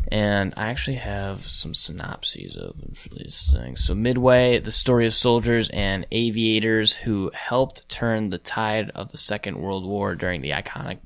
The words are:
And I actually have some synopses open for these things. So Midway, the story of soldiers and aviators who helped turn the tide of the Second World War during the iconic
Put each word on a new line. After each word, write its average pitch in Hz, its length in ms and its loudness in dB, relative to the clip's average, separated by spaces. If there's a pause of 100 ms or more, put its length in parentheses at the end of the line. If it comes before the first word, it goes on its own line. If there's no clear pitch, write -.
(120)
And 101 440 2
I 107 140 -4
actually 135 260 -4
have 101 460 -6
some - 320 -4
synopses - 840 -6
open - 380 -10
for - 140 -16
these - 440 -8
things. 62 300 -4
So 92 100 0
Midway, 123 680 6
the 107 120 -4
story 120 340 4
of 110 80 2
soldiers 117 560 4
and 98 420 -2
aviators 110 840 2
who 101 400 -2
helped - 560 -2
turn 110 400 0
the 90 80 -6
tide 107 580 -2
of - 160 -10
the - 60 -6
Second 101 420 -4
World 95 260 -4
War 101 300 -2
during 90 260 -2
the 71 100 -4
iconic - 540 -6